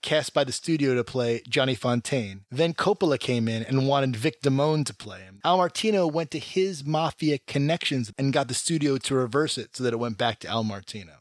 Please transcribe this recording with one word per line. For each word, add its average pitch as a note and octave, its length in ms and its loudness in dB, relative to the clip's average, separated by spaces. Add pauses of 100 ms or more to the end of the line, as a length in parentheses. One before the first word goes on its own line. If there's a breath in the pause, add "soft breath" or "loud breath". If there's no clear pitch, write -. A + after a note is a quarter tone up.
cast D3+ 320 0
by C#3+ 120 4
the C3 80 -6
studio D3 420 0
to A#2+ 80 2
play A#2 440 -2
Johnny C3 280 0
Fontane. A#2 680 -2 (100)
Then D#3+ 220 0
Coppola F3+ 460 2
came A#2+ 300 0
in A2+ 140 -2
and C3+ 240 0
wanted C#3 300 2
Vic C#3+ 240 -2
Damone D3 440 2
to - 80 -8
play F#2 280 -14
him. F#2+ 240 -20
Al F3 120 4
Martino F#3 500 2
went D#3 240 -2
to D#3 80 -6
his F#3 460 -2
mafia D3+ 520 0 (100)
connections C#3+ 720 0
and C#3 160 0
got C#3 160 2
the C3 40 -4
studio D3 440 0
to C3+ 180 -2
reverse C3 420 2
it - 200 -10
so B2+ 60 -4
that A#2+ 100 2
it A2+ 60 -2
went A#2 180 -2
back A2+ 220 0
to - 100 -12
Al A2 160 0
Martino. G2 560 -8